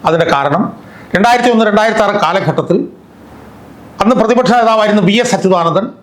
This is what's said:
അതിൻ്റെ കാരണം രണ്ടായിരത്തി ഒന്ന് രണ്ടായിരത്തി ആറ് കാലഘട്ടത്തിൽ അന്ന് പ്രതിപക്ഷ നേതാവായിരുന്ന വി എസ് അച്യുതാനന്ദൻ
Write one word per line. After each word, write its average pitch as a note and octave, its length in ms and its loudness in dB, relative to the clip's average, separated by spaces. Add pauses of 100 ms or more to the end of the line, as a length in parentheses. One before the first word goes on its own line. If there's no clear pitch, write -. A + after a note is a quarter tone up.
അതിൻ്റെ E3 260 0
കാരണം C#3+ 300 -2 (500)
രണ്ടായിരത്തി A#3+ 400 2
ഒന്ന് A3 160 2
രണ്ടായിരത്തി G#3+ 360 0
ആറ് G3+ 180 -2
കാലഘട്ടത്തിൽ F3 520 -2 (1200)
അന്ന് A3+ 200 4
പ്രതിപക്ഷ A#3+ 300 0 (100)
നേതാവായിരുന്ന G#3+ 500 2
വി G#3+ 120 2
എസ് A3+ 140 -2
അച്യുതാനന്ദൻ F#3 500 0 (160)